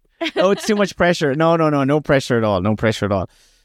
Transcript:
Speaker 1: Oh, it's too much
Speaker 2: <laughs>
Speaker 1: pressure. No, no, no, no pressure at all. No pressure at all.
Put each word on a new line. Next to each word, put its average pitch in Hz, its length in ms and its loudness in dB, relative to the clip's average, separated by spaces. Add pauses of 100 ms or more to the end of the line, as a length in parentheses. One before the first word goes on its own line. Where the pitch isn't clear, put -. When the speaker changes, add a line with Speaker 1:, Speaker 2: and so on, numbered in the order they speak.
(360)
Speaker 1:
Oh, 202 160 2
it's 311 120 -4
too 214 120 0
much 202 200 -2
Speaker 2:
<laughs> - 0 -
Speaker 1:
pressure. 170 380 0
No, 165 220 2
no, 160 120 2
no, 143 140 0
no 143 180 2
pressure 143 380 0
at 113 60 0
all. 101 160 2
No 104 160 0
pressure 107 300 -2
at 98 40 -2
all. 95 180 -2 (360)